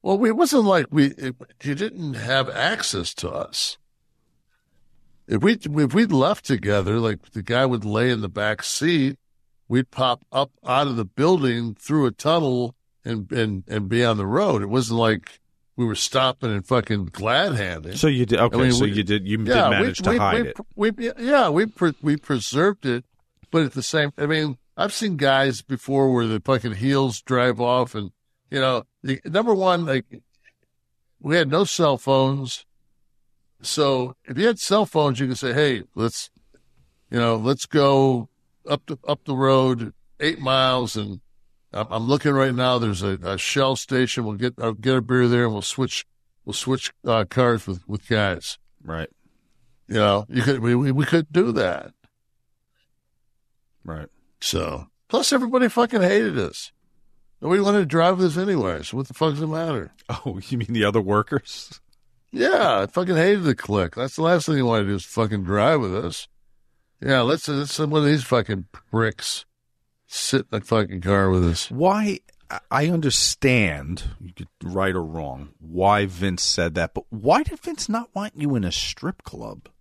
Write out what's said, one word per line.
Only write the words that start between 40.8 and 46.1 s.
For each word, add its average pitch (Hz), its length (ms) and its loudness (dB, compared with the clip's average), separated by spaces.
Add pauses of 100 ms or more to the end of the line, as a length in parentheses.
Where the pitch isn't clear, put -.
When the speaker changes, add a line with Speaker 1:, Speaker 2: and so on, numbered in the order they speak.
Speaker 1:
and 101 260 -8 (520)
I'm, 107 160 -4
I'm 113 180 -4
looking 143 260 2
right 135 200 2
now. 127 240 0
There's 104 240 -2
a, 98 220 -2
a 92 160 -4
Shell 131 380 0
station. 127 480 -2
We'll 107 100 -6
get, 123 260 -4
I'll 113 120 -2
get 127 240 0
a 123 40 2
beer 123 260 2
there, 120 180 4
and 110 80 -2
we'll 101 100 -6
switch, - 420 -4 (380)